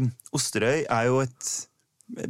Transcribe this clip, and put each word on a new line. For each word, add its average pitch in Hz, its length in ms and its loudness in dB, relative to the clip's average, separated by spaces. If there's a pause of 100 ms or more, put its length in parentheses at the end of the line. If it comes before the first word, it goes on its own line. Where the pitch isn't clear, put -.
(340)
Osterøy 135 560 0
er 117 160 2
jo 127 140 4
et - 480 -6 (640)